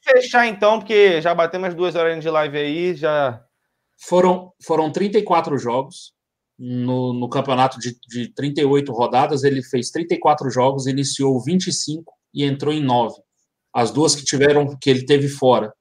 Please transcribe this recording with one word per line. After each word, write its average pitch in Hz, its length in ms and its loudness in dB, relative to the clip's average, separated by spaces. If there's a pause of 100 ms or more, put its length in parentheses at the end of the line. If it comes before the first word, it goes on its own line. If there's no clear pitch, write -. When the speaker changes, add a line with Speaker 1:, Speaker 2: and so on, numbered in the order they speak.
Speaker 1:
fechar, 254 420 4
então, 220 320 2
porque 202 440 4
já 170 120 2
batemos 175 400 -2
duas 170 220 -2
horas 165 240 0
de 156 80 -4
live 151 300 0
aí, 160 360 -2
já. 143 480 -2 (580)
Speaker 2:
Foram, 180 520 2 (120)
foram 156 280 0
trinta 196 260 0
e 202 40 2
quatro 170 360 0
jogos 120 540 -6 (440)
no, 127 560 -4
no 123 160 -6
campeonato 127 520 0
de, 120 260 -10
de 117 260 -10
trinta 143 280 -6
e 147 40 4
oito 139 280 0
rodadas. 143 500 0
Ele 135 180 0
fez 123 300 -6
trinta 170 240 -4
e 156 40 -4
quatro 151 320 0
jogos, 131 360 0
iniciou 135 560 -2
vinte 180 240 0
e 175 60 -4
cinco 160 400 -8 (200)
e 143 120 -4
entrou 139 280 -2
em 156 80 -2
nove. 127 360 0 (560)
As 117 180 0
duas 151 240 2
que - 100 -8
tiveram, 143 520 2
que - 120 -2
ele 127 160 2
teve 143 220 2
fora. 123 540 0